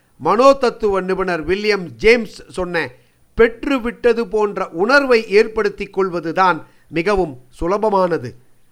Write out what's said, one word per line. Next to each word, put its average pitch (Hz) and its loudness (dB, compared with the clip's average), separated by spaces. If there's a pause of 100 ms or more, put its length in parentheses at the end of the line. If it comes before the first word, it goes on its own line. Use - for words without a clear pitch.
(200)
மனோதத்துவ 220 2
நிபுணர் 180 -4
வில்லியம் 196 -2 (100)
ஜேம்ஸ் 220 2 (100)
சொன்ன 175 -4 (560)
பெற்றுவிட்டது 233 0
போன்ற 196 -2
உணர்வை 247 2 (120)
ஏற்படுத்திக் 208 0
கொள்வதுதான் 175 -2 (320)
மிகவும் 170 -2 (180)
சுலபமானது, 180 -2 (400)